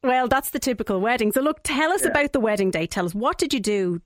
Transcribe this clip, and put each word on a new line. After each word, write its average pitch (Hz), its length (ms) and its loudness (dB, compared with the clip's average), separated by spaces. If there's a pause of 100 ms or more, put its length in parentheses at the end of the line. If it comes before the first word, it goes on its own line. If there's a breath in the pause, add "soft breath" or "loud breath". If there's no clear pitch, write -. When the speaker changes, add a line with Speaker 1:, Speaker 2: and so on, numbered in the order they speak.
Speaker 1:
Well, 254 240 2
that's 247 240 0
the 277 80 -4
typical 208 400 -2
wedding. 220 320 2
So 262 100 2
look, 311 220 0
tell 311 280 0
us 392 120 0
Speaker 2:
Yeah. 349 60 2
Speaker 1:
about 285 240 0
the 269 60 2
wedding 208 300 2
day. 170 160 -2
Tell 175 200 -2
us, 175 100 -4
what 240 240 0
did 302 140 -2
you 254 60 0
do 185 460 0